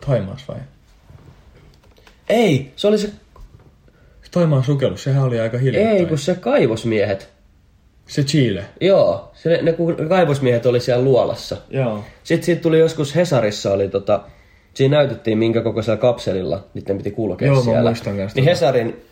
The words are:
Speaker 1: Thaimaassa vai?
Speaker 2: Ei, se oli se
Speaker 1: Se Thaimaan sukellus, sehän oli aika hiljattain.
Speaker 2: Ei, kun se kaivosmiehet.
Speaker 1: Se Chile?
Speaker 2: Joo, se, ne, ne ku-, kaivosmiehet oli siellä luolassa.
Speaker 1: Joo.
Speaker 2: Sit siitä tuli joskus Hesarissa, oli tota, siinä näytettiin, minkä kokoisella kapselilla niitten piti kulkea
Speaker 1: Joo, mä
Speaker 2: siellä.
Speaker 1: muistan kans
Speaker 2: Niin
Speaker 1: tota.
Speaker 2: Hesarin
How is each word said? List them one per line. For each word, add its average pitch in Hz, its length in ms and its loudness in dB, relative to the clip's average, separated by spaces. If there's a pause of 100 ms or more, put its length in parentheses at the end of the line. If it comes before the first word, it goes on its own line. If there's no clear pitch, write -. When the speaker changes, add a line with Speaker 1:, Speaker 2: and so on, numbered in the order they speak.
Speaker 1:
Thaimaassa 104 480 -4
vai? - 80 -12 (1700)
Speaker 2:
Ei, 202 460 0
se - 120 -2
oli 214 100 4
se 202 100 -4 (1120)
Speaker 1:
Se - 100 -20
Thaimaan 156 320 2
sukellus, 131 400 -2
sehän 135 200 0
oli 120 160 0
aika 113 180 -2
hiljattain. 196 400 2
Speaker 2:
Ei, 175 80 2
kun 160 120 -2
se 180 180 -2
kaivosmiehet. 110 920 0 (800)
Speaker 1:
Se 147 160 -2
Chile? 120 420 0 (160)
Speaker 2:
Joo, 160 520 2
se, - 160 -6
ne, 165 120 2
ne 165 120 2
ku-, 170 220 -2 (140)
kaivosmiehet 139 560 2
oli 120 140 4
siellä 123 240 0
luolassa. 117 540 0 (120)
Speaker 1:
Joo. 110 340 -4 (200)
Speaker 2:
Sit 165 200 -2
siitä 170 180 -2
tuli 160 180 4
joskus 156 360 0
Hesarissa, 117 580 0
oli 98 160 0
tota, 98 340 -2 (500)
siinä 139 240 2
näytettiin, 110 400 0
minkä 113 240 0
kokoisella 110 360 -2
kapselilla 92 640 -2 (100)
niitten 98 240 -6
piti 101 140 -8
kulkea 110 360 -4
Speaker 1:
Joo, 139 80 4
mä 131 80 4
Speaker 2:
siellä. 117 260 2
Speaker 1:
muistan 110 280 -4
kans 98 180 -6
Speaker 2:
Niin 131 100 0
Speaker 1:
tota. 160 60 4
Speaker 2:
Hesarin 127 600 0